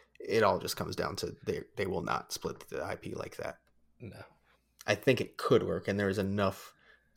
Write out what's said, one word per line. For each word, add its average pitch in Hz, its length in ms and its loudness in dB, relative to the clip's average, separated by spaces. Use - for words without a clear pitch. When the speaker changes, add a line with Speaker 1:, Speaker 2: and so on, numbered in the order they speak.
Speaker 1:
it 110 240 2
all 95 160 4
just - 160 -4
comes - 180 -4
down 82 240 -2
to - 160 -6
they, - 160 -4
they 101 80 0
will 92 160 -2
not - 320 -4
split - 340 -8
the 67 160 -6
I 95 120 -4
P - 180 -10
like - 240 -10
that. - 220 -8
Speaker 2:
No. 117 160 -12
Speaker 1:
I 107 100 4
think 123 260 4
it - 160 -6
could - 260 6
work, 92 240 -2
and 98 100 2
there 101 120 4
is 95 80 2
enough. 98 560 0